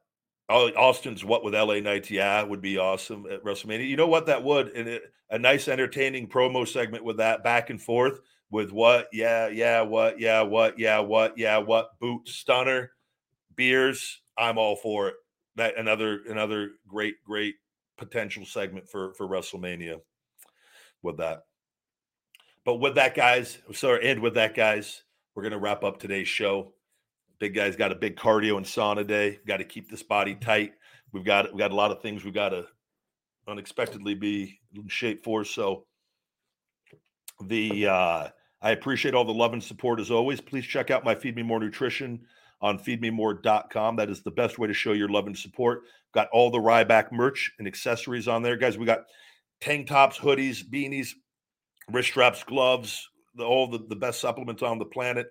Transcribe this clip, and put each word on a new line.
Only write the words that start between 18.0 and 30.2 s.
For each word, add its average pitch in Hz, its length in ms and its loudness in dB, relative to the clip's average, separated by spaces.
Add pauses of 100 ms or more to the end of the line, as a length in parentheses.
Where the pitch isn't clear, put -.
segment 95 420 -8
for, 95 280 -8
for 98 120 -8
WrestleMania 87 720 -8 (1040)
with 85 140 -8
that. 80 280 -6 (1200)
But 120 120 0
with 135 180 0
that, 131 200 4
guys, 123 440 2 (140)
sorry, 120 360 2
and 120 120 0
with 117 140 0
that, 110 200 2
guys, 107 480 0 (320)
we're 98 80 -10
gonna 104 160 -6
wrap 104 260 -2
up 101 140 -4
today's 98 300 -6
show. 98 460 -2 (640)
Big 101 160 -4
guy's 101 220 0
got 101 160 0
a 92 40 -8
big 95 200 -4
cardio 107 420 4
and 95 60 -8
sauna 104 420 -2
day. 104 400 0
Gotta 95 180 -4
keep - 260 -18
this - 120 -16
body 101 320 -2